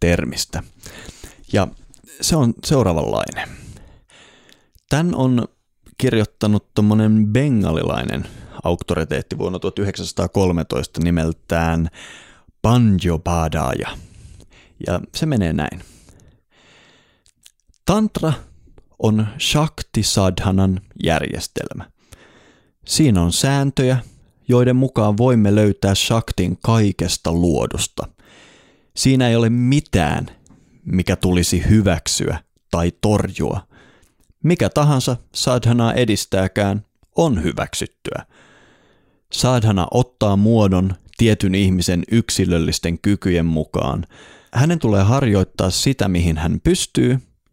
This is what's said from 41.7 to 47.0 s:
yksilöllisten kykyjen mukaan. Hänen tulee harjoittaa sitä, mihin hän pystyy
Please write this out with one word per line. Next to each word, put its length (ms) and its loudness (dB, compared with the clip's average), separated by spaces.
yksilöllisten 880 0
kykyjen 480 0
mukaan. 580 -2
Hänen 260 2
tulee 240 2
harjoittaa 680 2
sitä, 380 -2
mihin 300 0
hän 260 -2
pystyy 540 0